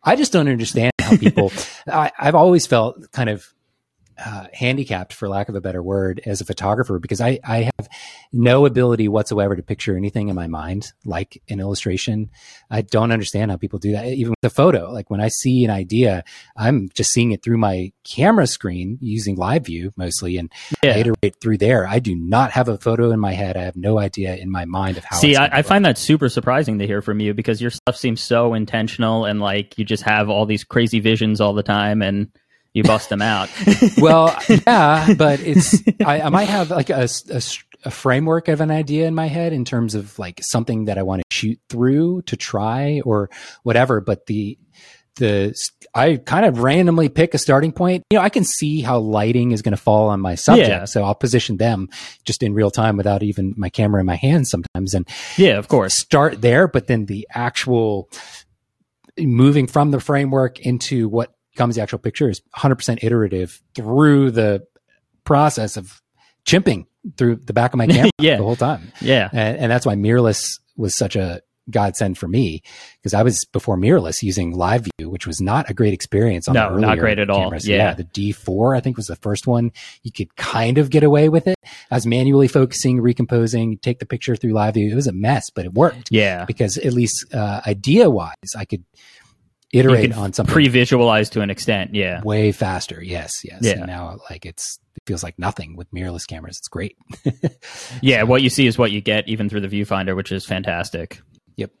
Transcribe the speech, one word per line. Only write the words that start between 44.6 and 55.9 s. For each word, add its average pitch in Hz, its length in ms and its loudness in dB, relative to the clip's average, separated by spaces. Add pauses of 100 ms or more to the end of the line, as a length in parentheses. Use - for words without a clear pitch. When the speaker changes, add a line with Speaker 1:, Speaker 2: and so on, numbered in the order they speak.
Speaker 1:
the 104 340 0
s-, - 180 -10 (240)
I 143 240 4
kind 185 280 2
of 127 140 4
randomly 165 500 4
pick 165 260 2
a - 20 0
starting 147 340 2
point. 180 380 -2
You 214 80 4
know, 185 60 4
I 208 60 2
can 202 140 0
see 151 380 -2
how 123 160 0
lighting 113 540 0
is 107 100 -2
gonna 104 160 0
fall 107 320 4
on 101 100 0
my 92 160 -2
subject, 208 340 6
Speaker 2:
Yeah. 92 160 -2
Speaker 1:
so 104 180 -2
I'll 101 120 0
position 117 420 0
them 104 320 -2 (360)
just - 160 -6
in 107 140 -2
real 104 160 2
time 110 260 0
without 101 240 0
even 98 340 -2
my 92 140 -4
camera 104 300 0
in 92 80 0
my 87 80 0
hand 139 320 0
sometimes, 92 480 -6
and 90 120 -2 (300)
Speaker 2:
Yeah, 170 220 6
of 104 80 -8
course. 104 280 2